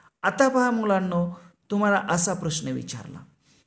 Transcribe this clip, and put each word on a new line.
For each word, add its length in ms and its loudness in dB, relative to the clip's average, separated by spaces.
आता 240 2
पहा 240 2
मुलांनो, 680 0
तुम्हाला 380 2
असा 240 4
प्रश्न 340 -4
विचारला, 520 -10